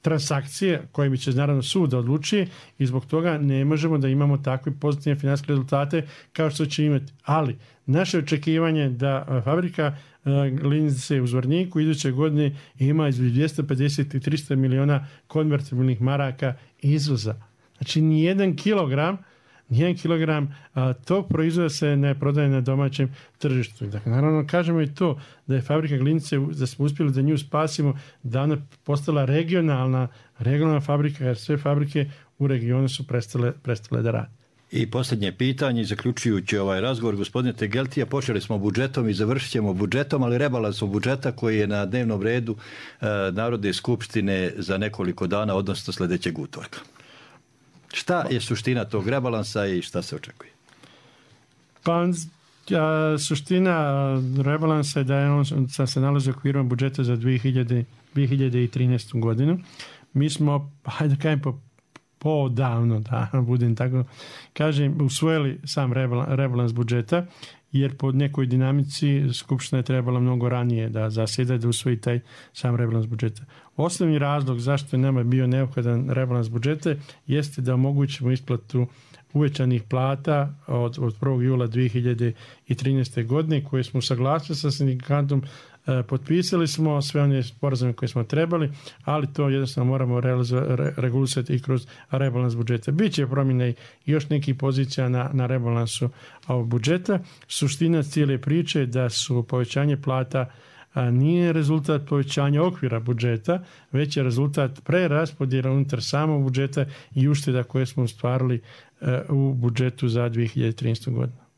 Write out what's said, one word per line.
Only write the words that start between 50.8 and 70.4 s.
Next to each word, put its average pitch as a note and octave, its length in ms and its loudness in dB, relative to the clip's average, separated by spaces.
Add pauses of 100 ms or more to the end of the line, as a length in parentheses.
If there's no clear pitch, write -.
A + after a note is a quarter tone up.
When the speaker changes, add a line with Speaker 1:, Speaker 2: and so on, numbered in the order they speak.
Speaker 1:
Pa, E3+ 240 2 (680)
a, D#3 440 2
suština E3+ 580 0 (640)
rebalansa D3+ 580 2
je C3+ 40 2
da C#3 140 2
je C#3+ 120 4
on, C#3+ 140 4 (340)
da C3+ 80 2
se - 140 -2
nalazi C#3 300 2
u B2+ 40 -2
okvirima C#3 300 0
budžeta C3 400 0
za A#2+ 120 2
dvije B2+ 220 2
hiljade, B2 460 0 (300)
dvije C#3 140 2
hiljade B2+ 360 2
i A#2 40 0
trinaestu B2 500 0
godinu. A#2+ 400 2 (540)
Mi C#3+ 180 2
smo, D3 420 0 (120)
hajde D3 300 0
da C#3+ 80 -4
kažem, D#3 180 2
po-, C#3 200 -4 (580)
podavno, B2 840 2
da A#2+ 320 -2
budem A#2+ 440 2
tako B2+ 280 0 (480)
kažem, D3 480 2
usvojili D3 640 0
sam C3+ 280 -2
rebala-, B2 420 0
rebalans B2 380 0
budžeta, A#2+ 540 0 (460)
jer C#3 240 2
po C3+ 160 0
nekoj C#3 340 0
dinamici C#3 760 2 (100)
Skupština - 460 -4
je B2 40 0
trebala B2+ 380 0
mnogo B2 280 2